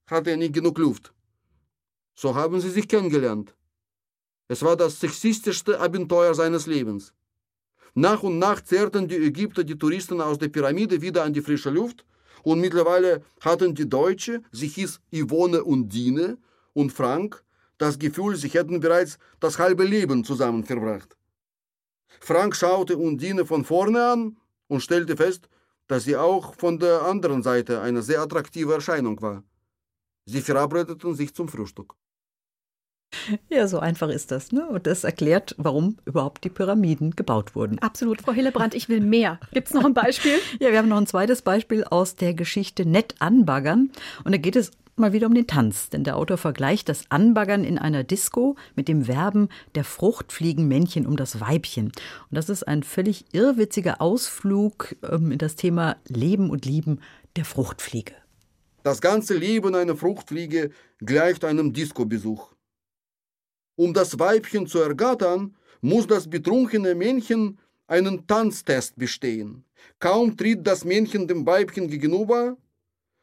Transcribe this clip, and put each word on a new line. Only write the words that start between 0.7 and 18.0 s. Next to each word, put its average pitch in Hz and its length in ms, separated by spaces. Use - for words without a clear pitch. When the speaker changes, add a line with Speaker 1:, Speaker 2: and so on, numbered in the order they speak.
Speaker 1:
Luft. 147 380
So 135 200
haben 165 260
sie 180 80
sich 202 200
kennengelernt. 139 680
Es 123 140
war 170 140
das 165 220
sexistischste 208 840
Abenteuer 175 540
seines 165 320
Lebens. 117 480
Nach 202 300
und 170 160
nach 196 200
zerrten 196 460
die 175 100
Ägypter 165 460
die 151 160
Touristen 175 420
aus 151 180
der 147 100
Pyramide 156 520
wieder 175 220
an 151 100
die 147 80
frische 143 300
Luft 214 340
und 160 180
mittlerweile 175 600
hatten 170 340
die 147 140
Deutsche, 190 640
sie 123 160
hieß 185 340
Yvonne 160 500
Undine, 127 760
und 143 200
Frank 147 520
das 147 200
Gefühl, 175 380